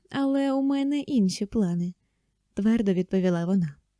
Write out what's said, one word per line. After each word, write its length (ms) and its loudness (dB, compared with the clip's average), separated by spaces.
але 420 0
у 100 0
мене 380 0
інші 460 0
плани", 480 -2
твердо 400 2
відповіла 520 0
вона. 300 0